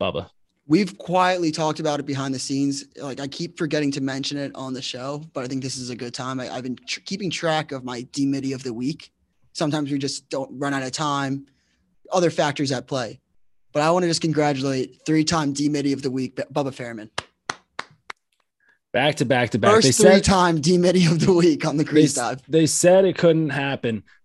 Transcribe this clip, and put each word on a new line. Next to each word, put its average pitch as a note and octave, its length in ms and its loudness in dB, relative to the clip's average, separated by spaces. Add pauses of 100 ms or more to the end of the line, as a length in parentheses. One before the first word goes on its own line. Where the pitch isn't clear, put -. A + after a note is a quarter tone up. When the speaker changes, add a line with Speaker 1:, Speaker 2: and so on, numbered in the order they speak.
Speaker 1:
Bubba. - 300 -4 (360)
Speaker 2:
We've F3+ 320 0
quietly F3+ 540 0
talked D#3 260 -4
about D3 220 -2
it C#3 60 -12
behind C3+ 280 -4
the B2 60 -6
scenes. C#3 460 -2 (100)
Like, C3 240 -10
I C#3 80 -8
keep E3+ 280 -10
forgetting D3+ 360 -2
to C#3+ 80 -6
mention C3+ 360 -4
it C#3 200 -6
on C3 160 -10
the B2+ 100 -10
show, C#3 400 -10 (100)
but C3 120 -8
I - 20 -8
think C3+ 160 -6
this C3 140 -8
is B2 140 -10
a A#2+ 60 -8
good A#2+ 180 -10
time. C3 260 -8
I, B2 120 -10
I've B2 120 -8
been B2+ 100 -8
tr-, - 300 -10
keeping G3 260 -8
track D#3 400 -4
of C3 140 -10
my B2 180 -10
D-Middy C#3 500 -2
of C3 120 -10
the B2 100 -6
week. B2+ 380 -6 (400)
Sometimes D3 400 -2
we C#3+ 60 -2
just C#3 300 -6
don't C3+ 300 -8
run C#3 160 -2
out C3+ 80 -4
of B2+ 80 -8
time. C#3 560 -2 (640)
Other F3 200 4
factors C#3+ 420 0
at B2 160 -6
play. B2 320 -6 (520)
But D3 100 0
I D#3+ 100 4
wanna F3+ 160 2
just D#3+ 140 -2
congratulate C#3 840 -2
three-time D#3 460 2
D-Middy C#3+ 400 0
of C3+ 100 -4
the C3+ 80 -4
week, B2+ 240 -4
B-, C3+ 80 -6 (100)
Bubba C#3 220 -2
Fairman. A#2 360 -12 (1800)
Speaker 1:
Back C#3+ 240 2
to D3+ 80 -2
back B2 260 2
to B2 80 -2
back. G3+ 160 6
Speaker 2:
First A3+ 120 6
Speaker 1:
They C3 60 6
said F#3+ 200 8
Speaker 2:
three-time F3+ 480 4
D-Middy F3 460 4
of D#3+ 140 2
the F3 120 4
week E3+ 320 4
on C#3+ 120 -2
the D3+ 80 0
Speaker 1:
they B2+ 60 -4
Speaker 2:
Crease D3+ 280 6
Speaker 1:
s-, A#2+ 180 -2
Speaker 2:
Dive. - 120 -18
Speaker 1:
they D#3 180 4
said F#3 380 6
it F3+ 120 0
couldn't D#3+ 340 4
happen, C3+ 520 -4 (220)